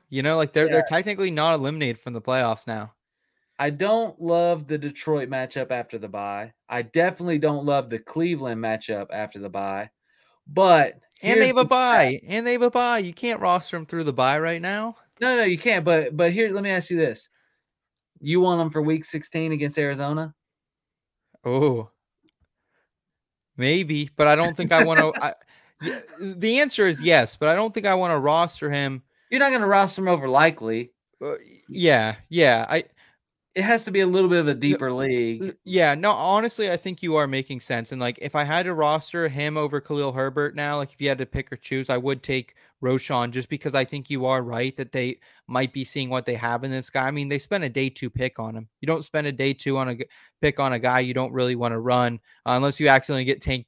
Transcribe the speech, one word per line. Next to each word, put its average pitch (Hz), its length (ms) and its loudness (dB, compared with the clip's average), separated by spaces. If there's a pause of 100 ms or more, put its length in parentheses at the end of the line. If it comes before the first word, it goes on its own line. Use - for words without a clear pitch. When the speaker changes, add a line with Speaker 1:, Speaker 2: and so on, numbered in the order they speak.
(100)
Speaker 1:
You 135 120 -4
know, 156 140 2
like, 151 160 0
they're, 156 160 4
they're 160 100 4
Speaker 2:
Yeah. 160 40 6 (140)
Speaker 1:
technically 190 340 -2
not 160 240 2
eliminated 139 440 -2
from 123 160 -12
the 113 80 -8
playoffs 123 440 -2
now. 110 260 -8 (640)
Speaker 2:
I 147 120 2
don't 202 500 -2
love 170 460 0
the 151 100 -4
Detroit 143 540 -4
matchup 131 400 -6
after 120 260 -6
the 104 120 -10
bye. 101 440 -8 (160)
I 120 140 -4
definitely 170 560 0
don't 147 260 0
love 139 240 0
the 113 100 -8
Cleveland 131 640 -4
matchup 110 480 -6
after 104 280 -10
the 98 100 -12
bye. 98 400 -8 (580)
But 160 540 6 (220)
Speaker 1:
And 226 180 4
they 254 60 8
Speaker 2:
here's - 0 -
Speaker 1:
have 254 100 2
a 254 40 6
Speaker 2:
the 254 60 4
stat. 254 120 4
Speaker 1:
bye. 208 500 4
And 226 180 -2
they 240 60 0
have 240 80 0
a 240 100 4
bye. 240 280 0
You 175 160 -6
can't 233 260 -4
roster 180 380 0
'em 156 80 -10
through 165 180 -4
the 143 80 0
bye 131 260 2
right 165 220 -2
now. 208 360 -6 (260)
Speaker 2:
No, 247 140 2
no, 233 80 4
you 180 120 2
can't. 180 300 0
But, 156 280 2
but 170 180 2
here, 214 180 0
let 196 140 -2
me 202 40 -2
ask 180 220 -2
you 175 80 0
this. 131 320 -2 (920)
You 170 220 2
want 175 180 2
'em 160 80 0
for 156 140 -2
week 156 240 -2
sixteen 160 460 -6
against 147 260 -4
Arizona? 147 560 -4 (1080)
Speaker 1:
Oh. 123 480 0 (1700)
Maybe, 147 600 -2
but 151 100 4
I 151 100 8
don't 165 200 0
think 175 160 0
I 160 120 8
wanna, 160 320 4
Speaker 2:
<laughs> - 40 -8
Speaker 1:
I, 139 140 -2 (460)
y-, - 220 -8 (180)
the 196 400 0
answer 226 260 2
is 156 140 0
yes, 156 360 4
but 151 120 0
I 160 60 6
don't 214 180 0
think 208 140 -4
I 196 80 4
wanna 175 240 2
roster 151 520 0
him. 139 320 -4 (280)
Speaker 2:
You're 254 100 0
not 277 120 4
gonna 226 140 2
roster 196 360 4
him 185 60 0
over 143 200 2
Likely. 123 640 2 (320)
Speaker 1:
Uh, 143 100 -6 (340)
yeah, 131 480 4 (120)
yeah. 131 400 4
I 160 160 0 (680)
Speaker 2:
It 185 100 -2
has 226 220 2
to 208 40 -10
be 190 100 2
a 190 60 4
little 185 220 2
bit 175 120 4
of 151 80 0
a 139 60 0
Speaker 1:
No, 117 60 -8
Speaker 2:
deeper 135 320 0
league. 123 500 -2
Speaker 1:
n-, 190 220 -8
yeah, 175 300 2
no, 190 180 0
honestly, 202 580 0
I 175 60 0
think 180 260 -10
you 165 140 0
are 147 100 2
making 135 340 -6
sense. 120 300 -6
And, 131 80 -10
like, 123 220 -4
if - 160 -10
I 147 80 0
had 165 200 0
to 180 100 -4
roster 156 540 0
him 147 280 -4
over 147 240 -2
Khalil 143 320 -4
Herbert 135 420 -4
now, 147 220 -4
like, 139 160 -6
if - 80 -20
you 143 80 -2
had 135 100 0
to 131 80 -6
pick - 240 -10
or 131 60 -10
choose, 131 320 -6
I 127 80 0
would 131 260 -4
take 131 320 -6 (300)
Roschon 127 460 -2
just 123 180 -8
because 143 260 -6
I 135 120 2
think 143 240 -12
you 127 160 -4
are 131 160 0
right 120 340 -4
that 127 160 -10
they 127 280 -4 (260)
might 131 260 -2
be 135 120 -8
seeing 127 260 -8
what 127 160 -4
they 123 80 -4
have 120 300 -4
in 135 60 -6
this 131 200 -8
guy. 131 160 -2
I 135 40 -2
mean, 143 200 -6
they 143 80 -2
spent 190 260 -4
a 127 60 -4
day 135 180 -2
two 131 220 -8
pick 127 280 -6
on 110 160 -10
him. 113 140 -14 (140)
You 139 40 -6
don't 156 200 -2
spend 151 200 -4
a 143 60 -4
day 135 220 -2
two 135 240 -2
on 131 100 -2
a 123 60 -4
g-, 123 100 -10 (380)
pick 147 180 0
on 131 140 0
a 117 40 -2
guy 123 220 2
you 123 140 -2
don't 127 180 -2
really 123 240 0
wanna 117 240 -2
run, 123 400 0 (240)
uh, 123 120 0
unless 139 220 0
you 151 100 4
accidentally 135 360 4
get 135 160 -2
Tank 131 280 -4